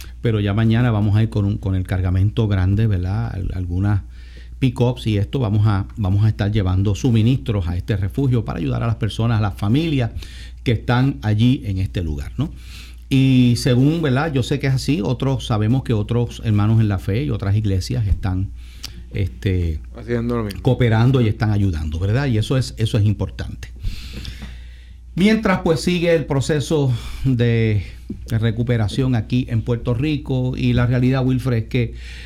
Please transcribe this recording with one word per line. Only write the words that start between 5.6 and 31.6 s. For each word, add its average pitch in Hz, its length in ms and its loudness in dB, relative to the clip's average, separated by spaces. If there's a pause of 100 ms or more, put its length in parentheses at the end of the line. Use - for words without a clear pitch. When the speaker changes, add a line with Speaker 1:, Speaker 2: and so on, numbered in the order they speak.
Speaker 1:
a, 98 200 2 (100)
vamos 101 300 2
a - 20 6
estar 101 240 0
llevando 98 420 2
suministros 113 760 2
a 90 100 -2
este 104 180 -2
refugio 113 480 0
para - 140 -6
ayudar 123 240 -2
a 120 40 -2
las 113 100 0
personas, 113 420 0
a - 20 2
las 101 140 0
familias 131 560 2 (520)
que 123 100 2
están 127 500 2
allí 107 420 4
en 95 140 -4
este 95 240 -2
lugar, 73 340 -6
¿no? 147 140 -2 (580)
Y 131 480 6
según, 143 460 4
¿verdad? 147 280 2
Yo 131 120 0
sé 139 160 -2
que 139 80 -2
es 135 80 2
así, 139 280 0
otros, 131 440 -2
sabemos 113 380 2
que 117 100 0
otros 117 500 -2
hermanos 110 380 4
en 107 60 4
la 95 100 0
fe 110 260 -2
y 143 60 -2
otras 101 260 0
iglesias 107 500 0
están, 95 440 0 (640)
este, 90 640 -2 (160)
Speaker 2:
Haciendo 120 400 -2
lo 117 80 -2
mismo. 95 160 -8
Speaker 1:
cooperando 123 600 4
y 107 60 2
están 107 220 0
ayudando, 80 480 0
¿verdad? 107 280 0
Y 117 100 0
eso 131 220 0
es, - 180 -4
eso 110 220 0
es 104 80 4
importante. - 640 -4 (1500)
Mientras, 196 440 4
pues, 165 200 2
sigue 170 340 2
el 151 100 0
proceso 139 680 0 (320)
de 113 580 2 (460)
recuperación 113 840 0
aquí 123 360 -2
en 110 120 -2
Puerto 120 320 -2
Rico, 131 640 -2
y 123 160 0
la 120 140 4
realidad, 127 400 2
Wilfred, 127 320 0
es 110 60 -2